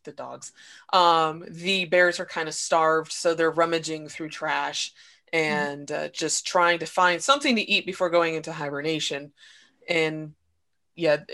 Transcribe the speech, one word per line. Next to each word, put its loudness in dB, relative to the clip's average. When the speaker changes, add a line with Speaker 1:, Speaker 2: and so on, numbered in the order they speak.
Speaker 1:
the -16
dogs, -16
um, 4
the -2
bears 4
are -4
kinda -6
starved, 2
so 0
they're 2
rummaging -2
through -12
trash -4
Speaker 2:
Mm-hmm. 2
Speaker 1:
and, -2
uh, -4
just -4
trying 4
to -6
find 2
something 2
to -2
eat 0
before -2
going 2
into -8
hibernation. -6
And -2
yeah, 2